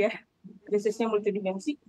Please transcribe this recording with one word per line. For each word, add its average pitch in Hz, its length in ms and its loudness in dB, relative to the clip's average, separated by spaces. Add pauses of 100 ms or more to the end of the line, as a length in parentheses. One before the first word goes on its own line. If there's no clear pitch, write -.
ya, 220 80 2 (540)
krisisnya 208 420 0
multidimensi. 202 720 -2 (100)